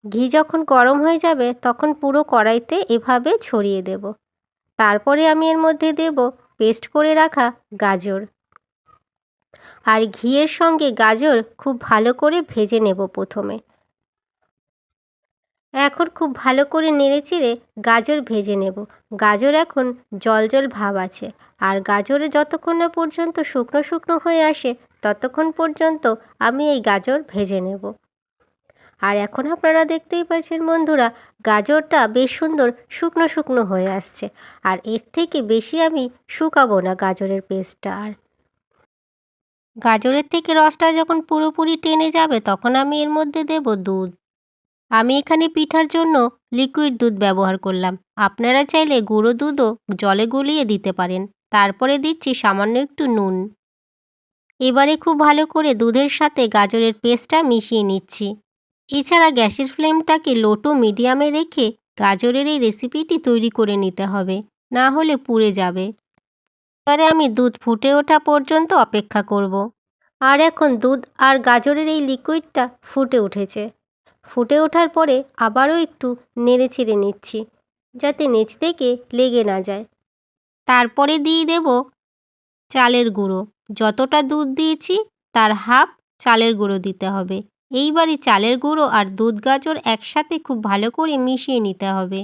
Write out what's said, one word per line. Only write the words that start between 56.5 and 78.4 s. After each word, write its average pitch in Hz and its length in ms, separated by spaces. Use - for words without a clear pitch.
পেস্টটা 240 440
মিশিয়ে 226 400
নিচ্ছি। 196 440
এছাড়া 320 420
গ্যাসের 240 360
ফ্লেমটাকে 311 680
লো 214 200
টু 214 200
মিডিয়ামে 247 560
রেখে 311 340
গাজরের 240 480
এই 302 120
রেসিপিটি 254 600
তৈরি 233 300
করে 214 280
নিতে 190 280
হবে, 190 320
না 254 200
হলে 311 260
পুড়ে 226 360
যাবে। 185 320
এবারে 294 340
আমি 320 220
দুধ 240 300
ফুটে 233 340
ওঠা 294 260
পর্যন্ত 302 560
অপেক্ষা 208 480
করব। 202 300
আর 269 180
এখন 320 380
দুধ 254 240
আর 269 220
গাজরের 277 480
এই 311 140
লিকুইডটা 277 640
ফুটে 262 360
উঠেছে। 202 440
ফুটে 247 320
ওঠার 311 300
পরে 320 260
আবারও 262 400
একটু 311 300
নেড়ে 247 300
চেড়ে 226 280
নিচ্ছি, 202 440
যাতে 294 320
নিচ 220 220